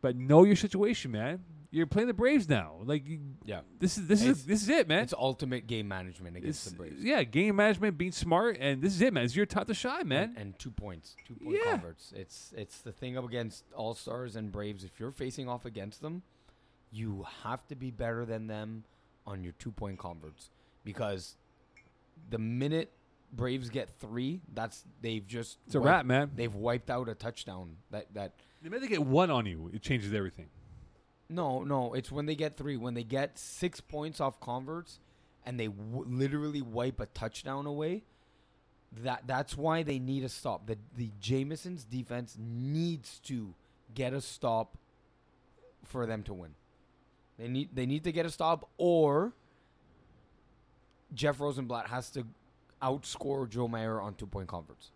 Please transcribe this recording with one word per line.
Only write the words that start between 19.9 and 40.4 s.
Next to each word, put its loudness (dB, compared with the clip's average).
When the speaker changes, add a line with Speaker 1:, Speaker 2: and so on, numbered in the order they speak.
Speaker 2:
converts, -14
because -6
the -2
minute 0
Braves -2
get -4
three, -4
that's, -6
they've -4
just -8
Speaker 1:
It's -4
a 6
Speaker 2:
wiped, 4
Speaker 1:
wrap, 8
man. 4
Speaker 2:
they've -2
wiped 0
out -2
a -6
touchdown. -10
That, -8
that -8
Speaker 1:
The -10
minute -4
they -6
get 2
one 8
on 4
you, -6
it -8
changes 0
everything. -4
Speaker 2:
No, 0
no, 0
it's -4
when -4
they 0
get -2
three. -4
When -4
they -4
get -2
six -4
points -6
off 0
converts -8
and -6
they 0
w-, -6
literally 0
wipe -4
a -4
touchdown -6
away, -2
that, -4
that's -2
why 2
they -2
need -2
a -4
stop. -6